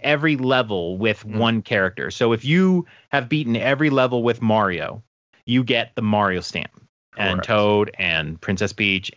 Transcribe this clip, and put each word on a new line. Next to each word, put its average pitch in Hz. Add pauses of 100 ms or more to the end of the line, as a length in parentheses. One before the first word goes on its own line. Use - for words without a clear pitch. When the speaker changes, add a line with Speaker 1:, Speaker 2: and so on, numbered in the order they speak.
Speaker 1:
every 147
level 107
with 107
Speaker 2:
Mm. 107
Speaker 1:
one 113
character. 95
So 117
if 117
you 180 (280)
have 127
beaten 147
every 135
level 127
with 117
Mario, 107 (420)
you 123
get 117
the 117
Mario 104
stamp, - (440)
and 98
Speaker 2:
Correct. 92
Speaker 1:
Toad 104
and 82
Princess 98
Peach 95